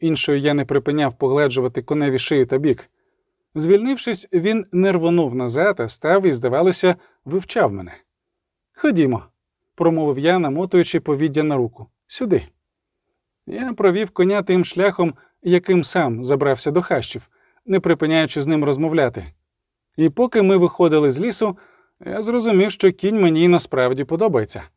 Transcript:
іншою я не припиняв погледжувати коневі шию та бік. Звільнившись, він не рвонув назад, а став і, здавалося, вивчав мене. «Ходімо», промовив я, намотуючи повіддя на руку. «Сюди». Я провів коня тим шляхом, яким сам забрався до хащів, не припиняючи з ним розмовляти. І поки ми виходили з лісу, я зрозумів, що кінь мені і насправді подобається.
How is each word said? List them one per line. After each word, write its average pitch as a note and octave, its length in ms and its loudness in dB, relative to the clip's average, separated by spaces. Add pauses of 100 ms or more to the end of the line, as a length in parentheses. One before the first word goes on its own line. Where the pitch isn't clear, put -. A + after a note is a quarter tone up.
іншою D3+ 380 0
я D3 160 0
не C#3+ 100 0
припиняв C#3+ 540 -2
погледжувати C3 640 0
коневі C#3+ 360 -2
шию C3+ 280 0
та C3+ 120 -2
бік. C#3+ 320 -4 (640)
Звільнившись, G#3+ 760 0
він G3+ 400 0
не F#3 200 2
рвонув E3+ 420 0
назад, B2+ 460 -2
а A2+ 80 -4
став F#3+ 380 0
і, D#3+ 60 2
здавалося, E3 640 0 (280)
вивчав E3+ 480 -2
мене. F#2 220 -12 (800)
«Ходімо», D#3+ 480 0 (520)
промовив D#3+ 440 0
я, E3+ 200 2
намотуючи E3+ 600 0
повіддя D3 420 -2
на D3+ 140 -2
руку. A2+ 300 -4 (200)
«Сюди». G3 360 -2 (1040)
Я A#3+ 260 -8
провів G3+ 380 0
коня G3 320 0
тим F#3 220 2
шляхом, F3+ 500 -2 (280)
яким F3 420 2
сам B2+ 400 0
забрався C#3+ 460 0
до F3 120 0
хащів, B2+ 460 -6 (380)
не F#3+ 140 0
припиняючи D#3+ 600 0
з C#3 60 -2
ним D#3 180 0
розмовляти. C#3 680 -2 (640)
І D#3+ 140 2
поки A#3 320 0
ми G3 140 4
виходили D#3 540 4
з B2+ 100 -2
лісу, G#3 380 -2 (480)
я G3+ 160 -6
зрозумів, G#3+ 500 2
що F#3+ 200 2
кінь G#3 280 -2
мені E3 220 2
і F3 60 6
насправді C3+ 560 2
подобається. D#3+ 580 -2 (140)